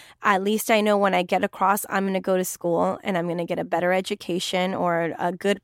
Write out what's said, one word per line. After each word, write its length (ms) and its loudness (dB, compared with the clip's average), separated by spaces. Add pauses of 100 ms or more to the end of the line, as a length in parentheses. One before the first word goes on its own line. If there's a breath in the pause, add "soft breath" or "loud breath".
(220 loud breath)
at 220 2
least 280 0
I 100 4
know 160 4
when 160 2
I 100 4
get 200 0
across, 460 0
I'm 160 0
gonna 160 -2
go 160 2
to 80 0
school 580 -2
and 140 -2
I'm 100 -2
gonna 160 -2
get 160 -4
a 60 -4
better 260 0
education 840 -2
or 460 0
a 140 -2
good 300 -2